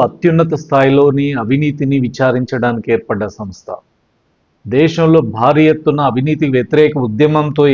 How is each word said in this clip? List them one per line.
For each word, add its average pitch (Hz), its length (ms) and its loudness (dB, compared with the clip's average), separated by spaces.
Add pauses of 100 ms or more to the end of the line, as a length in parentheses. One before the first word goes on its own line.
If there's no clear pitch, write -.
అత్యున్నత 165 520 0
స్థాయిలోని 139 720 2 (180)
అవినీతిని 139 640 -2
విచారించడానికి 120 880 -2
ఏర్పడ్డ 110 340 -2
సంస్థ. 98 420 -14 (960)
దేశంలో 160 560 2 (160)
భారీ 143 360 2
ఎత్తున 147 280 -2
అవినీతి 143 460 -2 (100)
వ్యతిరేక 147 420 2
ఉద్యమంతో 147 760 0